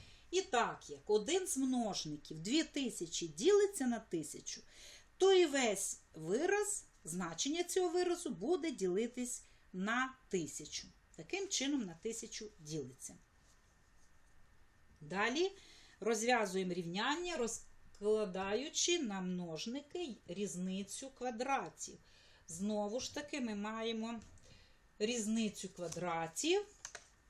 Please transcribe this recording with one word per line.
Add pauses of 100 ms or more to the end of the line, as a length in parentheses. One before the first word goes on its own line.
(300)
І
так,
як
один
з
множників
дві
тисячі
ділиться
на
тисячу, (560)
то
і
весь (140)
вираз, (200)
значення
цього
виразу
буде
ділитись (300)
на (140)
тисячу. (280)
Таким
чином
на
тисячу
ділиться. (1800)
Далі (480)
розв'язуємо
рівняння,
розкладаючи
на
множники (120)
різницю
квадратів. (500)
Знову
ж
таки,
ми
маємо (760)
різницю
квадратів. (640)